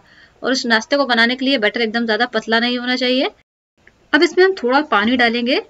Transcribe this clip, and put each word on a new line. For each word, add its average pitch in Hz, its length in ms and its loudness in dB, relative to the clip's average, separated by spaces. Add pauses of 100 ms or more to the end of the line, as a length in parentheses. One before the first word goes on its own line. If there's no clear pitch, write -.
(420)
और 240 100 -2
इस 254 140 -2
नाश्ते 233 320 0
को 277 80 2
बनाने 233 300 2
के 254 100 -4
लिए 269 120 2
better 208 240 -2
एकदम 233 240 -2
ज्यादा 220 220 0
पतला 226 320 -2
नहीं 247 180 -2
होना 247 180 -4
चाहिए। 254 340 0 (840)
अब 311 100 4
इसमें 349 200 4
हम 381 100 4
थोड़ा 262 300 0
पानी 233 340 0
डालेंगे। 240 420 0 (100)